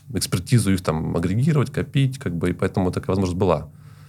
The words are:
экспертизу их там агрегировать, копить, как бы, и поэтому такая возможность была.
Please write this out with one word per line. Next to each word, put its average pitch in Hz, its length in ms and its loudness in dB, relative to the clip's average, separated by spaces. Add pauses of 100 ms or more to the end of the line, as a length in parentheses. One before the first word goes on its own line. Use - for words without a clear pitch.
(140)
экспертизу 95 600 0
их 90 80 0
там 82 340 -2
агрегировать, 113 560 2
копить, 131 480 -2
как - 160 -4
бы, 90 140 0
и 90 40 0
поэтому 90 380 0
такая - 240 -2
возможность 92 240 0
была. 82 300 2 (400)